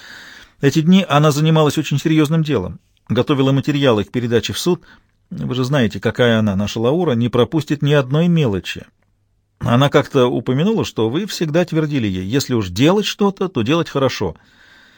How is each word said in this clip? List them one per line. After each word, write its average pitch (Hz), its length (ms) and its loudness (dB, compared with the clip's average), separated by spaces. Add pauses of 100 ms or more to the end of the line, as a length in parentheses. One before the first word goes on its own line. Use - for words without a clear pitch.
(600)
Эти 143 200 2
дни 180 280 4
она 147 220 4
занималась 156 480 2
очень 147 200 -2
серьёзным 156 440 0
делом. 123 380 -4 (280)
Готовила 131 440 0
материалы 135 520 2
к - 60 -14
передаче 117 420 -2
в - 60 -8
суд. 175 240 -2 (480)
Вы 143 240 -8
же 127 100 -2
знаете, 123 360 0
какая 117 400 2
она, 104 160 0
наша 101 240 -4
Лаура, 151 320 0
не 120 160 0
пропустит 139 520 0
ни 143 120 0
одной 147 360 2
мелочи. 135 580 -2 (760)
Она 123 280 2
как-то 139 380 2
упомянула, 139 580 -2
что 113 260 -2
вы 180 160 -4
всегда 170 380 -2
твердили 151 420 -2
ей, 92 200 -4
если 127 280 -2
уж 104 160 -2
делать 156 360 2
что-то, 196 420 -2
то 123 140 -4
делать 147 260 0
хорошо». 123 480 -2 (600)